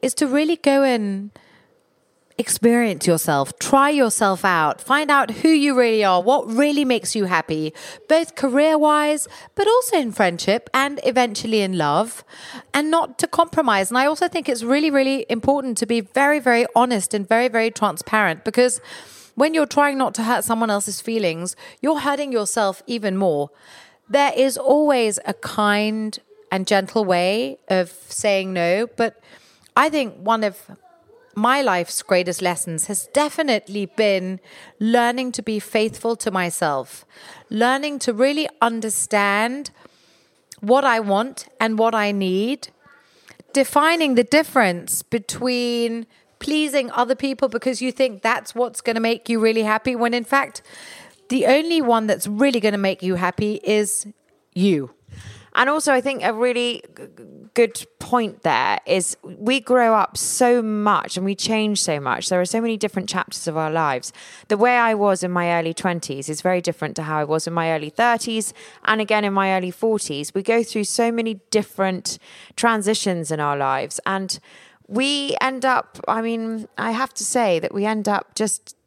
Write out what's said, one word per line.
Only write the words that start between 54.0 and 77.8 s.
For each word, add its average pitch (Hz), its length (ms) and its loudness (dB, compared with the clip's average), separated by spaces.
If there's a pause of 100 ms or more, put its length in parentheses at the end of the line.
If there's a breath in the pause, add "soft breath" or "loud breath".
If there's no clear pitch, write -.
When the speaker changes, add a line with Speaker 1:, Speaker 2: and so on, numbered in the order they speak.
Speaker 1:
you. 170 360 2 (640 loud breath)
Speaker 2:
And 254 140 2
also, 294 240 0
I 254 80 4
think 262 220 -4
a 208 100 0
really 240 520 -2 (120)
g-, 247 80 -18 (120)
g-, 117 80 -20 (280)
good 233 340 0 (120)
point 233 440 -2
there 120 440 0
is 180 360 0
we 233 360 -4
grow 240 340 2
up 208 240 0
so 240 460 2
much 208 540 0
and 185 100 -4
we 196 80 -2
change 214 480 -2
so 156 160 -2
much. 131 300 -2
There 180 120 2
are 180 60 0
so 226 140 -2
many 226 160 -2
different 202 320 -4
chapters - 400 -6
of 156 80 -4
our 156 140 -2
lives. 151 420 -2 (340 loud breath)
The 214 100 0
way 247 200 4
I 233 180 4
was 202 300 2
in 180 80 -2
my 175 260 2
early 165 160 -2
twenties 156 540 -6
is 151 140 -6
very 185 180 2
different 160 360 -4
to 165 60 -8
how 156 160 -2
I 151 60 0
was 156 240 -2
in 165 60 -8
my 165 180 0
early 151 180 -4
thirties 226 640 -2 (300 loud breath)
and 220 160 0
again 214 240 0
in 196 80 0
my 190 240 2
early 185 160 -4
forties. 170 600 -4
We 196 100 -4
go 233 200 2
through 214 220 -4
so 233 260 0
many 226 300 -4 (100)
different 196 680 -4 (360 loud breath)
transitions 202 760 -2
in 151 80 -4
our 147 160 -2
lives. 135 500 -2
And 190 320 -4 (480 loud breath)
we 277 540 -2
end 262 240 -4
up, - 420 -2
I 226 160 -2
mean, 226 460 -6 (100)
I 226 140 -4
have 247 220 -4
to 214 100 -8
say 208 340 0
that - 160 -6
we 196 100 -2